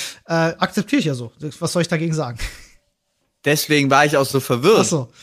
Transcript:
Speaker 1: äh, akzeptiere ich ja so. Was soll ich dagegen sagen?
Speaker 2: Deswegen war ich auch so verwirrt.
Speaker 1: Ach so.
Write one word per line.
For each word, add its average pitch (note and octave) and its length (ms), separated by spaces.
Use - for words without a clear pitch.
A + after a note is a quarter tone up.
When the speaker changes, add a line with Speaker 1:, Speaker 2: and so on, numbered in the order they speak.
Speaker 1:
äh, E3+ 80
akzeptiere E3 680
ich F#3+ 60
ja C#3+ 100
so. A#2+ 160
Was E3 140
soll F3 80
ich E3 60
dagegen E3 260
sagen? B2+ 240
Speaker 2:
Deswegen D3 460
war C#3 160
ich D3 120
auch C3+ 80
so C#3 140
verwirrt. D3 420
Speaker 1:
Ach G3 40
so. D3+ 260